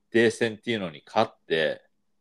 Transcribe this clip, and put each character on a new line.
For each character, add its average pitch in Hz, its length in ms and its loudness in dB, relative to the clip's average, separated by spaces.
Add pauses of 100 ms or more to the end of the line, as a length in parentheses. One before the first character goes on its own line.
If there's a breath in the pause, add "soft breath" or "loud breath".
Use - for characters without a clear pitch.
(100)
定 113 200 4
戦 113 240 -2
っ 101 40 -14
て - 120 -8
い 117 60 -2
う - 20 -6
の 92 120 -6
に 73 140 -18
勝 110 240 0
っ - 180 -20
て、 80 360 -2 (380)